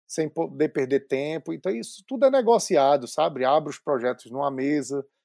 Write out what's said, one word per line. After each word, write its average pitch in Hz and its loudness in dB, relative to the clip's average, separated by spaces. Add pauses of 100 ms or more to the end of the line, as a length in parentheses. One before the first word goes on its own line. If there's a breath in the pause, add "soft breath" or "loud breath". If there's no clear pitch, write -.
sem 156 -4
poder 151 -2
perder 135 -2
tempo. 151 -4
Então 175 -4
isso - -10
tudo 262 0
é 262 6
negociado, 175 4
sabe? 151 -2
Abro 147 2
os - -12
projetos 123 -2
numa 139 -4
mesa 139 -2 (200)